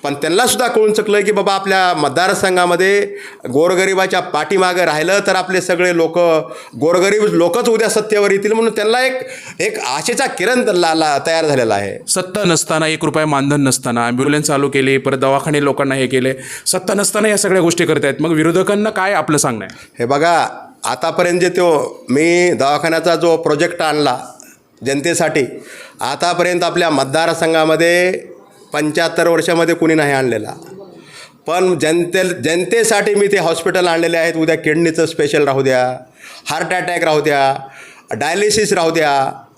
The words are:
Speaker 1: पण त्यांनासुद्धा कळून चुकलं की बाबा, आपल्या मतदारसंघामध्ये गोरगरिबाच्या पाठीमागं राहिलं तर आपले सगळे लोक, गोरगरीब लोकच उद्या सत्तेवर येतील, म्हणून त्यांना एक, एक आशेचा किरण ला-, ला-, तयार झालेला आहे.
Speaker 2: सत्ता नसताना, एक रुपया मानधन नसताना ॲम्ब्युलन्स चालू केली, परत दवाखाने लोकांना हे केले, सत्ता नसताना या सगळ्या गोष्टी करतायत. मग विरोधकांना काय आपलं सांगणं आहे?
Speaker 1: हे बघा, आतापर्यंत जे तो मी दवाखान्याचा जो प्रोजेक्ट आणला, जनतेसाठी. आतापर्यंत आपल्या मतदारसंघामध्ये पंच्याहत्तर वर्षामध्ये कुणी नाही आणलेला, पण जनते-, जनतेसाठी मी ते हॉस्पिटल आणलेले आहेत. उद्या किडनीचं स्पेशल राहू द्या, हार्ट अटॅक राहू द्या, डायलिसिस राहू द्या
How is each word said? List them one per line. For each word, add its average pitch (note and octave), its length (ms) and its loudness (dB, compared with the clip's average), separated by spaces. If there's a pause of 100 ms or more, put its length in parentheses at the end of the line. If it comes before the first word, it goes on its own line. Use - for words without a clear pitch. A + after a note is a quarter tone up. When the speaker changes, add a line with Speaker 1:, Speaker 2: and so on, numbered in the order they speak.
Speaker 1:
पण D3 120 -4
त्यांनासुद्धा G#3+ 520 0
कळून G#3+ 260 2
चुकलं G#3 280 2
की G3+ 120 0
बाबा, G3 200 0
आपल्या F#3+ 420 2
मतदारसंघामध्ये F3+ 1200 2 (360)
गोरगरिबाच्या F#3 680 2
पाठीमागं F3+ 640 0
राहिलं E3+ 440 0
तर F#3+ 80 2
आपले F#3 260 0
सगळे F3+ 360 0
लोक, E3 220 0 (640)
गोरगरीब F3+ 420 2
लोकच F3+ 460 2
उद्या A3 200 2
सत्तेवर G#3 420 0
येतील, G3+ 220 0
म्हणून A3+ 240 0
त्यांना A3+ 300 0
एक, C4 140 -4 (400)
एक G3 180 -2
आशेचा D#3 480 -2
किरण A3 320 0
ला-, F3+ 360 2
ला-, D#3 320 0
तयार E3 200 0
झालेला A#2+ 280 2
आहे. G2+ 240 -4 (100)
Speaker 2:
सत्ता F#3 360 -4
नसताना, D#3+ 420 0
एक D#3 180 -2
रुपया D#3 220 0
मानधन C#3+ 340 0
नसताना B2 460 0
ॲम्ब्युलन्स C#3+ 400 0
चालू C#3+ 220 0
केली, C3+ 300 2
परत C3 200 -2
दवाखाने C#3 460 0
लोकांना C3+ 300 0
हे C3 120 0
केले, C3 280 0 (320)
सत्ता F#3 280 -2
नसताना G#3 340 0
या G3+ 100 0
सगळ्या F#3+ 240 2
गोष्टी E3+ 220 2
करतायत. D3 360 0
मग E3 100 0
विरोधकांना F#3 600 0
काय G3 220 -2
आपलं D#3 240 0
सांगणं A#2+ 280 -2
आहे? - 220 -20 (120)
Speaker 1:
हे A#2+ 80 -2
बघा, D3 420 2 (360)
आतापर्यंत F3 560 -2
जे F3+ 80 2
तो F3 520 0 (100)
मी E3+ 420 2
दवाखान्याचा D#3+ 640 0
जो E3 200 4
प्रोजेक्ट E3 460 0
आणला, D3 360 0 (680)
जनतेसाठी. D3+ 580 0 (560)
आतापर्यंत F3 600 0
आपल्या E3+ 280 0
मतदारसंघामध्ये D#3+ 1300 2 (520)
पंच्याहत्तर D#3 560 0
वर्षामध्ये E3 460 2
कुणी D#3+ 200 2
नाही D3 180 2
आणलेला, A#2+ 400 -2 (920)
पण F3+ 320 0
जनते-, E3+ 560 0 (100)
जनतेसाठी G3+ 680 0
मी G3+ 120 2
ते G3 120 2
हॉस्पिटल F3 480 0
आणलेले E3+ 300 0
आहेत. E3 180 0
उद्या D#3+ 200 0
किडनीचं D#3+ 520 0
स्पेशल D3+ 380 0
राहू C3+ 180 0
द्या, B2+ 360 0 (520)
हार्ट E3 160 -4
अटॅक F3 380 -2
राहू D3+ 160 2
द्या, C#3 480 0 (460)
डायलिसिस G3+ 580 0
राहू E3 180 2
द्या C#3+ 540 0 (120)